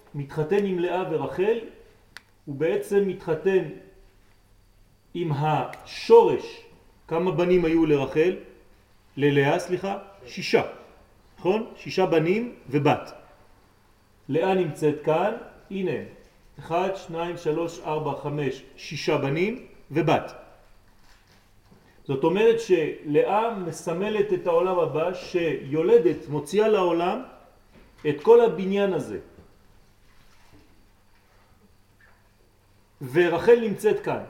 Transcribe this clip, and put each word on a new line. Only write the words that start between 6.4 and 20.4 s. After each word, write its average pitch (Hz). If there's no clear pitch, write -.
כמה 175
בנים 175
היו 160
לרחל? 151
ללאה, 143
סליחה, 185
שישה. -
נכון? 214
שישה 180
בנים 175
ובת. 139
לאה 175
נמצאת 151
כאן, 175
הנה, 180
אחד, 175
שניים, 170
שלוש, 160
ארבע, 147
חמש, 147
שישה 156
בנים 170
ובת. 151